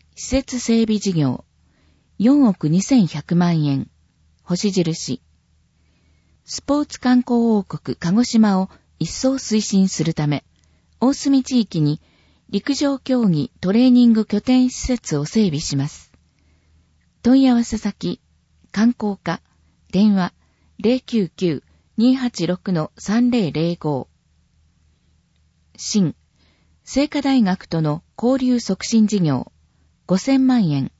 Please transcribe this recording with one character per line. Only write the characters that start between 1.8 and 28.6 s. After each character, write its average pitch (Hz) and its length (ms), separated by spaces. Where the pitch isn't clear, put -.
四 262 300
億 175 220
二 175 120
千 226 260
百 151 280
万 170 300
円、 139 240
星 180 280
印。 165 500
ス - 160
ポ 294 200
ー 294 40
ツ - 140
観 247 220
光 233 360
王 196 60
国 - 340
鹿 175 160
児 240 100
島 214 360
を 190 100
一 160 120
層 262 220
推 220 280
進 190 280
す - 140
る 160 100
た 147 140
め、 147 180
大 262 140
隅 277 300
地 254 160
域 185 220
に 147 180
陸 202 260
上 277 240
競 247 280
技 156 320
ト 180 120
レ 240 160
ー - 20
ニ 247 160
ン 233 80
グ 220 120
拠 208 140
点 254 300
施 - 160
設 233 320
を 143 80
整 214 220
備 147 120
し - 160
ま 139 120
す。 - 240
問 262 180
い 262 80
合 240 60
わ 233 80
せ 226 140
先、 185 440
観 226 200
光 208 260
課、 - 240
電 208 220
話、 185 200
零 247 240
九 208 280
九 - 340
二 254 180
八 247 300
六 180 260
の 156 260
三 240 340
零 202 200
零 165 280
五。 143 280
新、 185 400
清 285 240
華 285 120
大 269 200
学 190 240
と 165 160
の 151 220
交 254 160
流 254 220
促 - 260